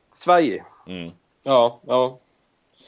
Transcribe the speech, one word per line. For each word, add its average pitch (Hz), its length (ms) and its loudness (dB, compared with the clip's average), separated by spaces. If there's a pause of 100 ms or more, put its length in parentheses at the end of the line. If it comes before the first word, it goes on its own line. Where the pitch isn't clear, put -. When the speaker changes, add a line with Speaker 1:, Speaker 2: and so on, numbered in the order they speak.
(140)
Speaker 1:
svajig. 160 500 0 (240)
Speaker 2:
Mm. 87 240 -14 (320)
Speaker 3:
Ja, 120 440 2
ja. 127 300 -2 (720)